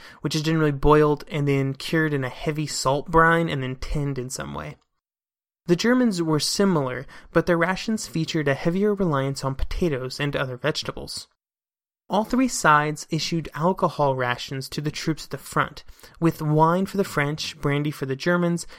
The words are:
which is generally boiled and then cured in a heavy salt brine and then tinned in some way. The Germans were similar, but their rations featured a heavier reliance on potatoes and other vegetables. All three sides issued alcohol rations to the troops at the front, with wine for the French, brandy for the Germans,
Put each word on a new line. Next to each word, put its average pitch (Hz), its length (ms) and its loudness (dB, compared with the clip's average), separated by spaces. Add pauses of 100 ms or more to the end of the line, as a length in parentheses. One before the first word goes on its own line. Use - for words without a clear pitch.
(220)
which 151 120 -2
is 160 60 0
generally 156 320 2
boiled 147 560 6
and 143 180 -2
then 135 280 2
cured 160 400 0
in 135 100 -2
a 123 60 -4
heavy 151 360 -4
salt 139 440 -2
brine 165 400 4
and 139 120 -2
then 127 140 -6
tinned 143 420 -4
in 127 120 -8
some 143 240 -10
way. 151 220 -10 (920)
The 170 100 4
Germans 226 460 2
were 156 180 2
similar, 139 680 0 (260)
but 165 140 2
their 175 120 2
rations 185 480 -2
featured 160 400 -2
a 139 80 4
heavier 190 400 0
reliance 139 500 0
on 135 120 -2
potatoes 131 640 -2
and 143 140 -2
other 135 220 -4
vegetables. - 720 -6 (800)
All 196 140 2
three 247 240 0
sides 151 640 2
issued 160 420 -2
alcohol 151 600 0
rations 131 560 -4
to - 100 -8
the 147 120 -4
troops - 320 -6
at - 60 -18
the 135 80 -8
front, - 440 -4 (380)
with 165 200 0
wine 160 460 4
for - 100 -8
the 196 80 2
French, 151 560 -4
brandy 147 300 0
for 143 160 -6
the 135 80 -4
Germans, 175 500 0 (140)